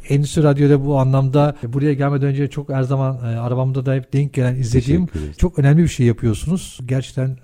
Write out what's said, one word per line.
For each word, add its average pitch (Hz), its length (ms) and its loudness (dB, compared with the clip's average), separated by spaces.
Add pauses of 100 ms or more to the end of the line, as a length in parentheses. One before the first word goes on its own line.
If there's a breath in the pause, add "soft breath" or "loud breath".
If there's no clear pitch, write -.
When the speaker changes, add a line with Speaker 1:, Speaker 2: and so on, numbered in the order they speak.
Speaker 1:
Endüstri 143 340 0
Radyo'da 143 440 4
bu 147 120 0
anlamda, 135 680 2
e, 117 80 -8
buraya 143 220 0
gelmeden 139 340 0
önce 139 200 -2
çok 139 200 -10
her 135 140 -2
zaman, 135 340 -2
e, 123 40 -10 (180)
arabamda 127 480 -2
da 135 80 0
hep 135 180 -6
denk 139 200 0
gelen, 127 240 0
izlediğim 131 500 0
Speaker 2:
Teşekkür - 180 -6
ederiz. 76 140 -10
Speaker 1:
çok 170 200 0
önemli 147 240 6
bir 160 60 2
şey - 180 0
yapıyorsunuz. 117 800 -2
Gerçekten 131 580 -4